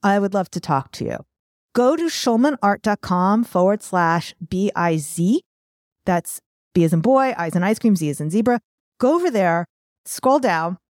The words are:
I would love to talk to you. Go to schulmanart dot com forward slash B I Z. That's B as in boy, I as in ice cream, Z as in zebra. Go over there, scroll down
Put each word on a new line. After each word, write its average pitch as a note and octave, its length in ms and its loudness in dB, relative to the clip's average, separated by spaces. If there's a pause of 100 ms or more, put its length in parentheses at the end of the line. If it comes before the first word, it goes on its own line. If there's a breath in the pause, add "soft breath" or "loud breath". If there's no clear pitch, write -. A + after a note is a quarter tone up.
I G3+ 160 2
would G3 160 -2
love F#3+ 160 -2
to E3+ 100 -8
talk C#3 320 -2
to - 120 -10
you. - 140 -6 (540)
Go B3 220 4
to E4 120 -2
schulmanart A#3+ 760 0
dot G#3 180 -2
com G3 440 0
forward F#3+ 360 0
slash E3+ 540 -2 (140)
B F#3+ 260 -2
I E3+ 220 0
Z. E3+ 460 -2 (640)
That's - 360 -4 (340)
B F3 80 4
as E3 100 2
in E3 80 2
boy, C4 360 2
I E3+ 100 -6
as D#3+ 80 -8
in F3 80 0
ice G#3+ 160 0
cream, A3 160 2
Z D#3+ 160 -2
as C#3 100 -6
in D3+ 100 -4
zebra. A#3 300 0 (380)
Go C4 160 2
over F4 160 0
there, F3 360 0 (380)
scroll - 360 0
down F3 380 -2 (140)